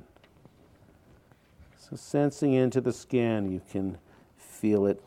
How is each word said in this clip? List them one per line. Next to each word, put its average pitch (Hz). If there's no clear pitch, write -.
So -
sensing 143
into 127
the 120
skin, 110
you 92
can 95
feel 104
it 98